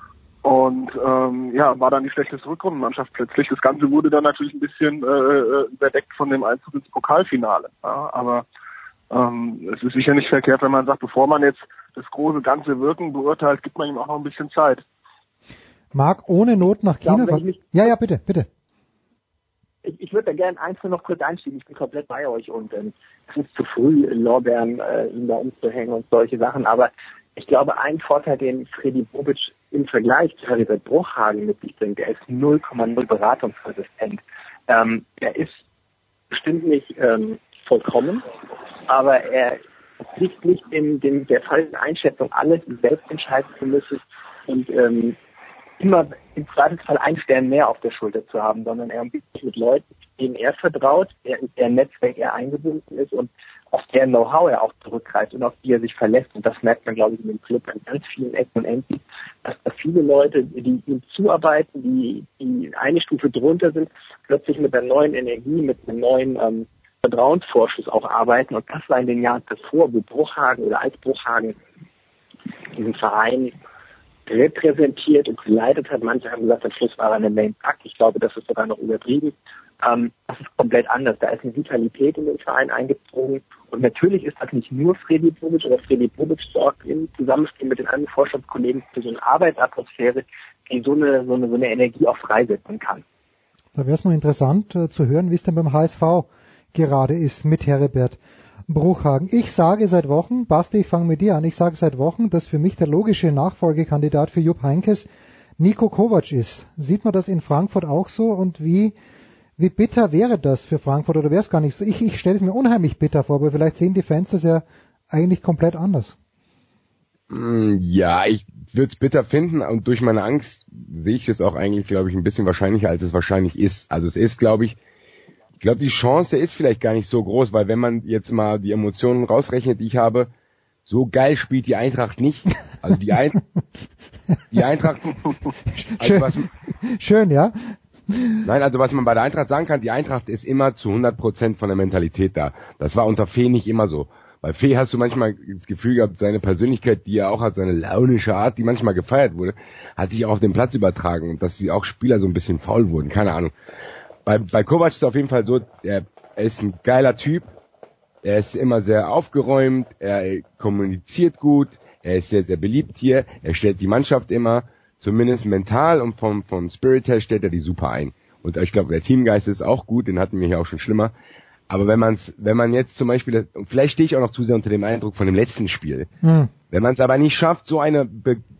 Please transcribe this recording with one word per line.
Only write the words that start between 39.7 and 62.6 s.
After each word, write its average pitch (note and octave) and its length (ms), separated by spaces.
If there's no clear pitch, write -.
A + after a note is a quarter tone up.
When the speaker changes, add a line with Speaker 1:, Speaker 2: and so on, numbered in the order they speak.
Speaker 3:
liegt - 260
nicht F3 280
in D3+ 280
dem, C#3 280
der A#2+ 140
falschen D#3 340
Einschätzung, C#3+ 580
alles D#3+ 280
selbst - 280
entscheiden C3+ 400
zu C#3 60
müssen C#3 360
und, B2+ 220
ähm, A#2 460
immer F3+ 300
im D3+ 180
Zweifelsfall D3+ 460
einen D#3 180
Stern C3 320
mehr C#3 180
auf A#2 140
der A2+ 100
Schulter G#2+ 360
zu G#2+ 140
haben, A2 220
sondern A#2 280
er A#2 100
umgibt B2 320
sich - 100
mit - 140
Leuten, A#2+ 360
denen B2+ 140
er B2 180
vertraut, D#3+ 560
der, B2 120
der A#2+ 100
Netzwerk B2 500
er - 160
eingebunden D3 640
ist C#3 140
und B2 180
auf - 100
deren C3 180
Know-how C3 380
er A#2+ 120
auch A2 100
zurückgreift G#2+ 480
und B2+ 100
auf A#2+ 100
die B2+ 80
er A#2 80
sich A#2 120
verlässt. A#2+ 400
Und G#2+ 120
das A2+ 180
merkt A#2 220
man, A2+ 100
glaube A2 200
ich, A2+ 60
in A2 60
dem G#2+ 140
Club A#2 260
an G#2+ 160
ganz C#3+ 220
vielen - 280
Ecken - 260
und A3+ 60
Enden, B3 360
dass - 220
da - 60
viele E3 300
Leute, C#3+ 440
die C#3 400
ihm C3 160
zuarbeiten, D#3+ 720
die, B2+ 420
die B2+ 380